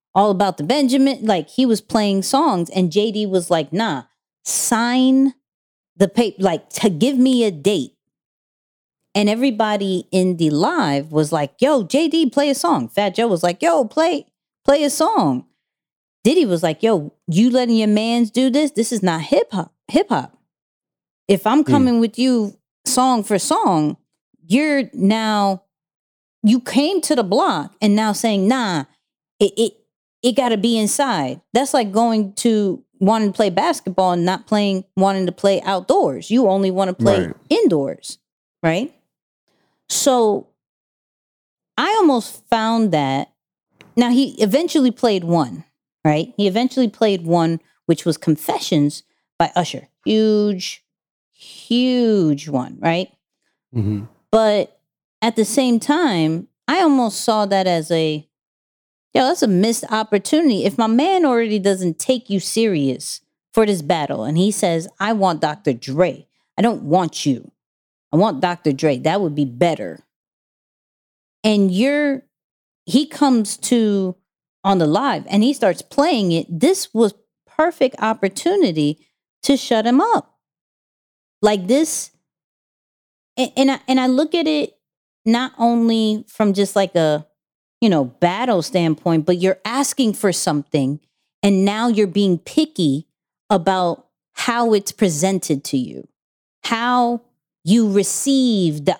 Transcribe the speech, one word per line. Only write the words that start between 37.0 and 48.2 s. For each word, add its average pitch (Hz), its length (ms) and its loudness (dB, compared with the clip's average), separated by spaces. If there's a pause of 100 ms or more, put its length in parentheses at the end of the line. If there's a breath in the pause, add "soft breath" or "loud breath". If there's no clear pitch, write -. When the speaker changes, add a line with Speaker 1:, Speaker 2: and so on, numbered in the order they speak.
Speaker 2:
Right. - 80 -12 (140)
Speaker 1:
indoors, 254 720 0 (420)
right? 170 320 -2 (960)
So 233 580 0 (1300)
I 359 220 0
almost 277 500 0
found 226 420 0
that. 135 400 -2 (640)
Now, 240 140 2
he 254 220 2 (100)
eventually 254 500 2
played 208 320 0
one, 160 400 -2 (400)
right? 151 320 0
He 202 120 0
eventually 240 420 0
played 196 360 0
one, 165 360 0 (240)
which - 180 0
was 165 140 0
Confessions - 840 -2 (360)